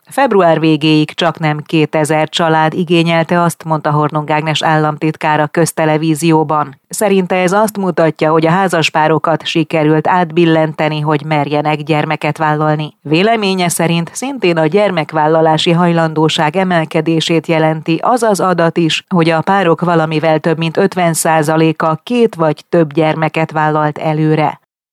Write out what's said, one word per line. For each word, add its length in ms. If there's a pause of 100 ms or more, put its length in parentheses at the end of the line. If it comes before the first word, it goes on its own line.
február 560
végéig 540
csaknem 440
kétezer 720
család 460
igényelte 680
azt, 240
mondta 260
Hornung 400
Ágnes 320
államtitkár 800
a 60
Köztelevízióban. 1400
Szerinte 480
ez 160
azt 240
mutatja, 540
hogy 160
a 40
házaspárokat 960
sikerült 600
átbillenteni, 920
hogy 240
merjenek 580
gyermeket 560
vállalni. 640
Véleménye 680
szerint 460
szintén 420
a 100
gyermekvállalási 1040
hajlandóság 840
emelkedését 880
jelenti 560
az 200
az 180
adat 360
is, 320
hogy 220
a 100
párok 400
valamivel 580
több 200
mint 180
ötven 360
százaléka 920
két 320
vagy 340
több 240
gyermeket 580
vállalt 480
előre. 640 (320)